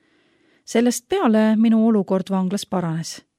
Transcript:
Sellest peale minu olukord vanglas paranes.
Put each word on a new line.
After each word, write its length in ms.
Sellest 440
peale 460
minu 320
olukord 420
vanglas 360
paranes. 560